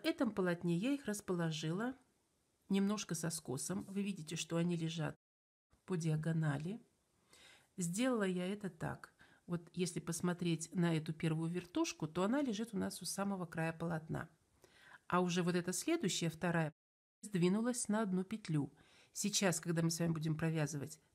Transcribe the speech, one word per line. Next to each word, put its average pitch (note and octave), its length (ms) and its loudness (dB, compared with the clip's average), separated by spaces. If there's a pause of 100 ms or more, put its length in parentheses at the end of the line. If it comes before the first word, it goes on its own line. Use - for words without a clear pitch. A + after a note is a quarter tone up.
этом D4+ 300 0
полотне F3 440 0
я A#3+ 160 0
их C#4 140 -4
расположила F3 880 -2 (720)
немножко G3 460 0
со E3 160 -2
скосом. - 540 -4
Вы G3 180 -4
видите, F#3+ 320 -6
что E3 220 -2
они F3 200 2
лежат D#3+ 400 -2 (680)
по F#3 120 -2
диагонали. D#3 840 0 (960)
Сделала G#3 480 2
я F3+ 240 2
это G3+ 200 -4
так. - 460 -6 (340)
Вот E3+ 240 -4
если F3 260 -2
посмотреть E3+ 760 0
на E3+ 200 4
эту D#3+ 200 -2
первую D#3+ 360 0
вертушку, F3+ 560 -2
то E3 160 0
она B3 200 2
лежит A3+ 320 -2
у - 20 -2
нас F#3+ 240 -2
у F#3 60 -8
самого G3 400 -2
края E3 260 -2
полотна. D#3+ 560 -4 (760)
А F3+ 140 4
уже F3+ 220 2
вот F3 120 2
эта F3+ 180 0
следующая, C4+ 560 0
вторая, E3 420 0 (520)
сдвинулась G#3 680 2
на G#3+ 140 4
одну F#3 220 2
петлю. F3 460 -2 (440)
Сейчас, G3 440 2
когда E3+ 240 0
мы E3 80 4
с - 100 -2
вами E3 120 2
будем D#3 240 0
провязывать D#3 640 -2 (140)